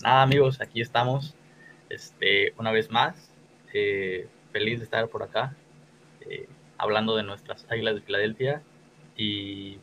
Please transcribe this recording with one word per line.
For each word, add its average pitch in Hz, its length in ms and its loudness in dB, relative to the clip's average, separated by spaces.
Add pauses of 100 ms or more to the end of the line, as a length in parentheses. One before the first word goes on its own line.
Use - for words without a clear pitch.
nada, 131 180 6
amigos, 135 400 4
aquí 113 200 -6
estamos, 127 520 0 (560)
este, 98 680 0
una 113 120 -2
vez 110 200 0
más, 131 400 0 (420)
eh, 98 540 -2 (240)
feliz 110 260 -2
de 117 80 -10
estar 113 220 -2
por 107 160 -6
acá, 127 320 -4 (720)
eh, - 180 -12 (300)
hablando 110 380 2
de 107 80 0
nuestras - 480 -12
Águilas 113 240 0
de 104 60 -8
Filadelfia 104 600 -2 (540)
y, 101 680 -6